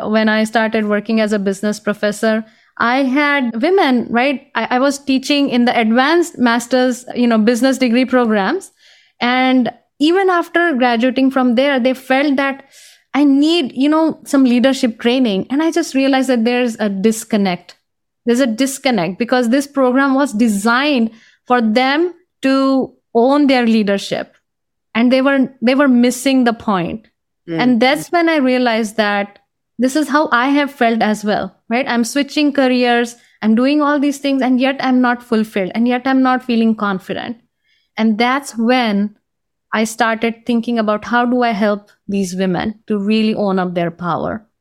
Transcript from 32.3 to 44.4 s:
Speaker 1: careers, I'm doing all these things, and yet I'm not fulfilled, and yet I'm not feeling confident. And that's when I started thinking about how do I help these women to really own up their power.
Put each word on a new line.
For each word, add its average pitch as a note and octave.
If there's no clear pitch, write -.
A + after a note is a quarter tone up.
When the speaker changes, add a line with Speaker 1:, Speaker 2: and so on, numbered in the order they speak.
Speaker 1:
careers, B3
I'm G#3+
doing C#4
all D4
these C#4+
things, C#4
and B3+
yet C4+
I'm B3+
not A#3+
fulfilled, G#3+
and A#3
yet B3
I'm C4
not B3+
feeling A3+
confident. G3+
And A3
that's B3+
when A3+
I G#3+
started A3+
thinking A#3
about G#3
how A#3+
do B3
I A#3
help G#3
these F#3+
women F#3+
to G#3+
really A3
own G3
up F3+
their E3+
power. E3+